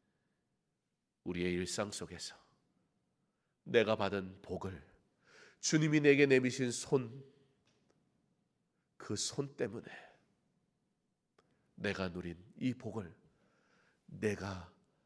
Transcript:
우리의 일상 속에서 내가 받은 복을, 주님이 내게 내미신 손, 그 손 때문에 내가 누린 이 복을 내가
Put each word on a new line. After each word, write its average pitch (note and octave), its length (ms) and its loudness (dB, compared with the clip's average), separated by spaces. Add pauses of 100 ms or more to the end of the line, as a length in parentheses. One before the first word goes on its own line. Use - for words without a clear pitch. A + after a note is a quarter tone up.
(1300)
우리의 F2+ 280 0
일상 F#2 380 -2
속에서 - 440 -10 (1300)
내가 A2 320 4
받은 F#2+ 460 -4
복을, F#2 400 -8 (760)
주님이 D#3 400 4
내게 C#3+ 260 8
내미신 B2+ 460 4
손, B2 520 -2 (1700)
그 - 180 -6
손 C#3 400 -4
때문에 G#2+ 300 -6 (1900)
내가 F#2+ 340 -2
누린 F2 280 -8 (200)
이 B2+ 160 -2
복을 G2+ 420 -10 (880)
내가 G2 640 -4 (360)